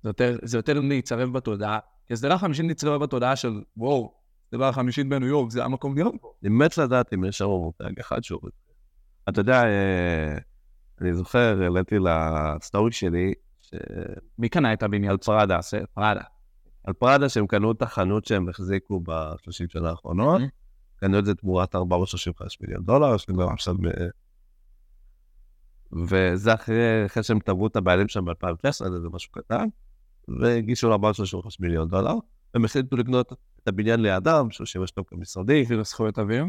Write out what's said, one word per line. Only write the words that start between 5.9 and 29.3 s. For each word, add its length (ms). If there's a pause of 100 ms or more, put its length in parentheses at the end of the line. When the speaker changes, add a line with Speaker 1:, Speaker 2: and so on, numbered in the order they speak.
Speaker 1:
להיות 260
פה." 120 (100)
Speaker 2:
אני 60
מת 280
לדעת 360
אם 100
יש 140
שם 80
מותג 540
אחד 240
שהוא 200
רווחי. 140 (720)
אתה 120
יודע, 220
אה, 760 (640)
אני 120
זוכר, 500
העליתי 360
לסטורי 920
שלי, 420 (280)
ש- 120 (640)
Speaker 1:
מי 120
קנה 240
את 100
הבניין? 280
Speaker 2:
על 60
פראדה. 420 (340)
Speaker 1:
פראדה. 280 (640)
Speaker 2:
על 100
פראדה, 360
שהם 180
קנו 240
את 100
החנות 440
שהם 240
החזיקו 500
בשלושים 680
שנה 200
האחרונות, 440
Speaker 1:
אוקיי. 160 (460)
Speaker 2:
קנו 240
את 60
זה 100
תמורת 400
ארבע 220
מאות 100
שלושים 280
וחמש 260
מיליון 220
דולר, 320
יש 120
לי 60
כבר 160
עכשיו, 260 (100)
אה, 220 (2000)
וזה 460
אחרי, 520
אחרי 180
שהם 160
תבעו 280
את 80
הבעלים 320
שם 180
באלפיים 280
ותשע 160
עשרה, 300
זה 100
משהו 220